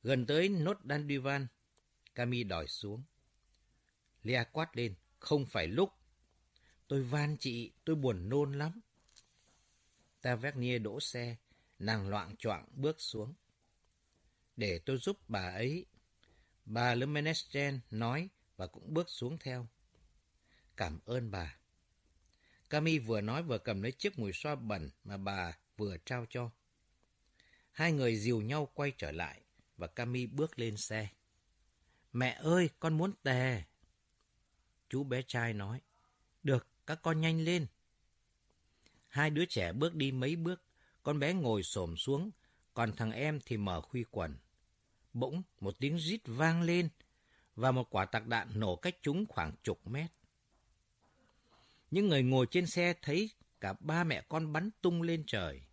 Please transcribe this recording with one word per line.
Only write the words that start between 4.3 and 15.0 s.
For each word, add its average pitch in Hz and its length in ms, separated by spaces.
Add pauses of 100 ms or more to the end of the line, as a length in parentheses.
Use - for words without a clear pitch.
quát 156 320
lên, 117 180 (240)
"Không 143 280
phải - 200
lúc." 143 240 (1000)
"Tôi 139 140
van 147 340
chị, 120 360 (120)
tôi 160 120
buồn 110 320
nôn 139 300
lắm." 165 220 (1400)
Tavernier 123 640
đỗ 107 180
xe, 120 360 (420)
nàng 104 300
loạng 101 280
choạng 101 340
bước 143 300
xuống. 110 340 (1200)
"Để 101 220
tôi 135 180
giúp - 320